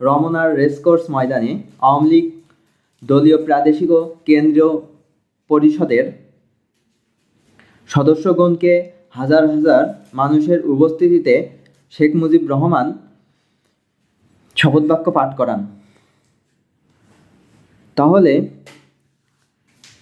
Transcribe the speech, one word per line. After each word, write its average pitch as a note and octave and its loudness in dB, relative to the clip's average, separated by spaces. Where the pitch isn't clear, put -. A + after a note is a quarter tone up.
রমনার E3 0
রেসকোর্স D3+ 0
ময়দানে C3 -4
আওয়ামী C#3+ 2
লীগ E3 2
দলীয় D3+ 2
প্রাদেশিক D3+ 0
ও E3 0
কেন্দ্রীয় D3+ 2
পরিষদের D3 0
সদস্যগণকে F3 0
হাজার D3 0
হাজার D#3 0
মানুষের D3+ 0
উপস্থিতিতে D#3 0
শেখ D3+ 0
মুজিব E3 0
রহমান C#3+ -2
শপথ D3+ 2
বাক্য D#3+ -2
পাঠ C3+ -2
করান। A2 -4
তাহলে D#3 2